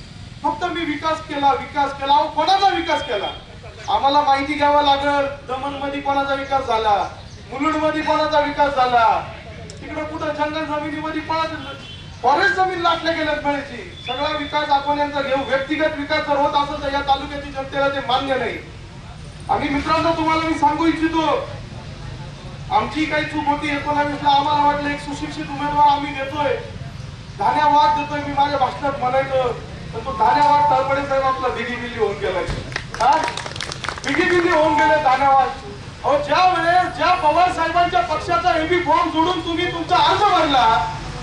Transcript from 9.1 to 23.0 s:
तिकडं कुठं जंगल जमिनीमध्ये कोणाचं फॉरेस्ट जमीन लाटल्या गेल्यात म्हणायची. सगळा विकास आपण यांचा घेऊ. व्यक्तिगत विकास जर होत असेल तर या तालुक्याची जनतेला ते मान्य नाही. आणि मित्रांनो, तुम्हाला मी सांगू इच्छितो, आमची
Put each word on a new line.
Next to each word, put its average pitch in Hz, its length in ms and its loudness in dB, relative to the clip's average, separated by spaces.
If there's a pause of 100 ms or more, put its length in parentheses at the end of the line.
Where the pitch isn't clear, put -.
तिकडं 302 220 -8
कुठं 311 220 -8
जंगल 302 400 -2
जमिनीमध्ये 302 560 -6
कोणाचं 320 340 -4 (680)
फॉरेस्ट 294 320 4
जमीन 370 240 0
लाटल्या 330 340 0
गेल्यात 302 280 -2
म्हणायची. 277 640 -6
सगळा 294 300 -4
विकास 294 320 -2
आपण 285 280 2
यांचा 285 240 -2
घेऊ. 269 160 0 (100)
व्यक्तिगत 285 400 0 (100)
विकास 294 220 -2
जर 285 180 0
होत 285 260 2
असेल 285 200 -6
तर 277 100 -2
या 277 80 -2
तालुक्याची 277 500 -2
जनतेला 277 380 -2
ते 277 180 -2
मान्य 262 280 0
नाही. 208 220 -4 (920)
आणि 294 200 0
मित्रांनो, 320 420 2
तुम्हाला 320 320 0
मी 320 100 0
सांगू 302 320 2
इच्छितो, 320 640 0 (1200)
आमची 262 340 0